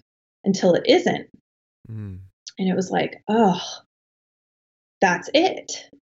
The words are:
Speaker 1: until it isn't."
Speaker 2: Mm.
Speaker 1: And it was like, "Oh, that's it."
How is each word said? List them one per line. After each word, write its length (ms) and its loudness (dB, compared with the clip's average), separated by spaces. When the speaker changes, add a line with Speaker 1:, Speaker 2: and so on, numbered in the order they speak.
Speaker 1:
until 280 2
it 140 0
isn't." 400 2
Speaker 2:
Mm. 280 -12
Speaker 1:
And 120 -2
it 60 0
was 140 -2
like, 380 -4
"Oh, 340 4
that's 320 0
it." 560 -2